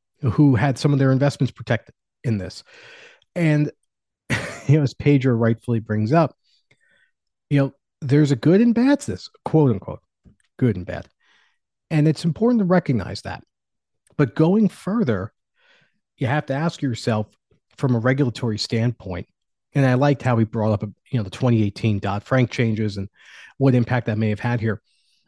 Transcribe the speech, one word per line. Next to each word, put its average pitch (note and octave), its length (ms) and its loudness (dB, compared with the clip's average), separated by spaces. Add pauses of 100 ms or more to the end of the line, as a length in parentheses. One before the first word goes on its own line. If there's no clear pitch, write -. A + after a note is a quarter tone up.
(220)
who C#3+ 340 4
had C#3 220 0
some C#3+ 160 0
of C#3 60 2
their C3+ 120 4
investments C3+ 400 0
protected - 440 -6 (280)
in A2+ 140 -2
this. F2+ 260 -12 (720)
And, D3+ 360 0 (300)
<laughs> - 280 -20 (380)
you C#3+ 100 6
know, D3+ 60 2
as C3+ 100 -2
Pedro C3 400 2
rightfully A#2 460 0
brings G#2+ 340 -2
up, E3 220 2 (1120)
you C#3+ 100 2
know, C3+ 140 0 (280)
there's C#3+ 300 2
a C#3 40 2
good E3+ 260 4
and A#3+ 140 4
bad C4+ 240 2
to - 120 -8
this, - 180 -12 (160)
quote D3 260 2
unquote, - 300 -8 (560)
good A#2 180 2
and F2+ 100 -8
bad. F2 220 -10 (840)
And D3+ 180 2
it's D#3 180 -2
important A3+ 340 0
to G3+ 60 0
recognize C#3+ 580 -2
that. F#2 200 -10 (720)
But C#3 180 0
going F#3 340 2
further, B2 640 -4 (840)
you B2+ 100 -2
have D3 200 -2
to C3+ 60 -6
ask D#3+ 280 -4
yourself A2+ 460 -4 (500)
from B2+ 180 0
a A#2 40 0
regulatory B2 580 -2
standpoint, A2+ 720 -6 (460)
and C#3 120 2
I B2+ 80 2
liked C#3 280 2
how B2 160 0
he A2+ 80 2
brought A2 280 -2
up, G2+ 100 -2
you - 340 -8
know, A2+ 60 -2
the F#2 60 -10
twenty A#2+ 340 0
eighteen G#2 360 -2
Dodd-Frank G#2+ 500 0
changes A2 480 -4
and G2 100 -8 (500)
what C3+ 180 4
impact A#2+ 320 0
that A2 100 -4
may A2 120 0
have G#2+ 100 -4
had A#2+ 200 -2
here, G#2+ 220 -4 (460)